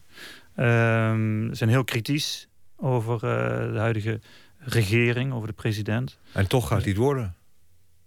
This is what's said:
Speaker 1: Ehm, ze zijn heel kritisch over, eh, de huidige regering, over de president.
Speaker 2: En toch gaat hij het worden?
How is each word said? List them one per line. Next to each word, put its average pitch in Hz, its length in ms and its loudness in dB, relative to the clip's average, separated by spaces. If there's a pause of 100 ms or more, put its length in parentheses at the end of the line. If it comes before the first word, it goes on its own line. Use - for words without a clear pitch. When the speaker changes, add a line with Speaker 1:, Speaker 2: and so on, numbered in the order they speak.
(540)
Speaker 1:
Ehm, 113 920 2
ze - 60 -6
zijn 113 160 0
heel 127 140 4
kritisch - 640 -4 (280)
over, 123 380 0
eh, 117 580 -2
de 113 60 -2
huidige 110 420 -2 (380)
regering, 120 720 2
over 110 160 -4
de 107 60 -8
president. 110 640 -4 (140)
Speaker 2:
En 92 160 2
toch 123 200 2
gaat 101 120 2
hij - 80 0
het 98 100 0
worden? 123 360 0 (720)